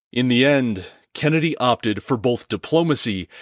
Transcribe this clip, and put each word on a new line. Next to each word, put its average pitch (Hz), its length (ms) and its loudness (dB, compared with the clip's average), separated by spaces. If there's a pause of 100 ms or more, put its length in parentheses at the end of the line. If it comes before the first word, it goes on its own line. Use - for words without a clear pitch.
(120)
In 123 160 2
the 123 160 4
end, 127 420 2 (280)
Kennedy 156 420 0
opted 113 480 0
for 131 120 0
both 120 300 -2
diplomacy 123 840 -2 (140)